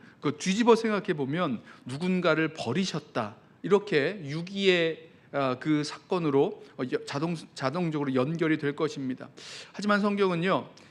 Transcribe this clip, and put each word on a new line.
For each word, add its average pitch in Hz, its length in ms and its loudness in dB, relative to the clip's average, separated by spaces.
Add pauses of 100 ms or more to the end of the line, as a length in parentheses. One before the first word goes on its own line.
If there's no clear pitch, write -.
(200)
그 147 160 -2
뒤집어 220 400 4
생각해 208 380 0
보면 143 480 -2 (240)
"누군가를 160 680 2
버리셨다." 127 840 -4 (260)
이렇게 185 640 2
유기의, 170 840 0 (220)
아, 135 280 0
그 151 240 2
사건으로, 160 800 0 (140)
어, 135 60 -6 (100)
여-, 147 120 -2
자동-, 165 320 -4 (180)
자동적으로 143 600 -2
연결이 156 440 2
될 143 160 -2
것입니다. 135 540 -4 (440)
하지만 208 280 2
성경은요, 190 680 2 (220)